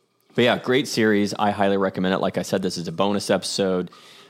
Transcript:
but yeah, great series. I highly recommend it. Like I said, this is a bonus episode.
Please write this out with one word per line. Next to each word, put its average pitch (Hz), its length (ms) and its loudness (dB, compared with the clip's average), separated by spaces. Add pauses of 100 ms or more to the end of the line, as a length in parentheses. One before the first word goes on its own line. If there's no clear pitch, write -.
(340)
but 120 100 4
yeah, 117 120 4
great 127 320 0
series. 104 500 2
I 107 120 0
highly 98 260 0
recommend 95 380 0
it. - 60 0
Like 92 180 -2
I 92 40 -2
said, 95 200 -2
this 90 160 -4
is 85 100 -8
a 82 40 -8
bonus 98 360 -2
episode. 92 640 -2 (400)